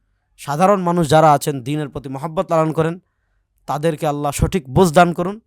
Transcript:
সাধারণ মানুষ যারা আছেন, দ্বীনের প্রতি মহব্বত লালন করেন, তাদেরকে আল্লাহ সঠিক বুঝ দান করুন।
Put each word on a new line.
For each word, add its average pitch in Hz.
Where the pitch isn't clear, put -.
সাধারণ 185
মানুষ 175
যারা 156
আছেন, 139
দ্বীনের 147
প্রতি 139
মহব্বত 160
লালন 160
করেন, 160
তাদেরকে 151
আল্লাহ 143
সঠিক 147
বুঝ 170
দান 175
করুন। 175